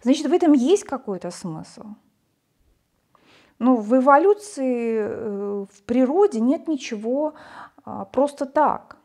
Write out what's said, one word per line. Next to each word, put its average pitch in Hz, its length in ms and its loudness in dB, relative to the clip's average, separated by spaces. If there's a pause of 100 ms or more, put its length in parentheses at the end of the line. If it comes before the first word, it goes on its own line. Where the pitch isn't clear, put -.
значит, 302 260 0
в 277 60 2
этом 349 200 4
есть 294 300 4
какой-то 190 460 -10
смысл. 165 540 -14 (1800)
Ну, 247 160 4
в 220 220 0
эволюции, 262 1000 2
э, 202 720 -8
в - 120 -20
природе 262 560 2
нет 262 280 0
ничего, 269 640 -4 (520)
а, - 200 -12
просто 285 400 -2
так - 600 -2